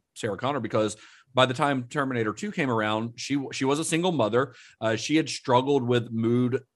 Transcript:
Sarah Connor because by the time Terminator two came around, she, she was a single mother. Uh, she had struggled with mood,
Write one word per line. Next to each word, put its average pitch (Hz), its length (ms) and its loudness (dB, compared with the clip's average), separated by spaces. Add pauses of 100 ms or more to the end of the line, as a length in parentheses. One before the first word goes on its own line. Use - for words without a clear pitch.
(140)
Sarah 104 240 -4
Connor 135 220 -2
because 110 360 0 (380)
by 127 100 6
the 127 100 0
time 139 300 0
Terminator 123 480 -2
two 208 180 -6
came 151 200 -2
around, 110 460 0
she, - 220 -4 (140)
she - 140 -2
was 139 120 2
a 160 60 -2
single 170 280 0
mother. 120 420 0 (260)
Uh, 113 160 0
she 131 180 -2
had 151 140 2
struggled 131 540 2
with 120 280 0
mood, 120 520 0 (140)